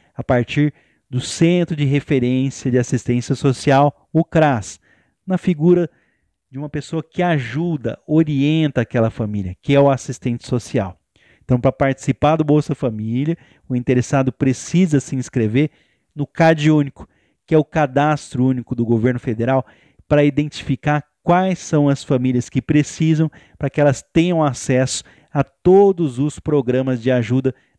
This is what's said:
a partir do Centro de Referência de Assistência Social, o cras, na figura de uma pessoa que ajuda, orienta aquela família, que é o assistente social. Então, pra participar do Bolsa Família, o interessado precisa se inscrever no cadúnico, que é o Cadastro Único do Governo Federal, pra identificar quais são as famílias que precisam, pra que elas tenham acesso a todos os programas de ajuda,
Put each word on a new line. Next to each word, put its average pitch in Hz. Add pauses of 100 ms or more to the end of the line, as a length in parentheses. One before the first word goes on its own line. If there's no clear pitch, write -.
(120)
a -
partir 135 (360)
do 127
Centro 170
de 147
Referência 135
de 123
Assistência 123
Social, 139
o 160
cras, 143 (460)
na 185
figura 175 (600)
de 131
uma 143
pessoa 151
que -
ajuda, 147
orienta 151
aquela 113
família, 104
que 139
é 139
o 143
assistente 123
social. 110 (460)
Então, 123
pra 131
participar 143
do 156
Bolsa 147
Família, 120 (320)
o 131
interessado 127
precisa 151
se -
inscrever 123 (440)
no 147
cadúnico, 156 (380)
que 160
é -
o 151
Cadastro 143
Único 127
do 120
Governo 117
Federal, 123 (440)
pra 147
identificar 147 (180)
quais 180
são 147
as 139
famílias 127
que 135
precisam, 151 (260)
pra 139
que -
elas 143
tenham 170
acesso 131 (260)
a 147
todos 175
os 147
programas 131
de 123
ajuda, 127 (240)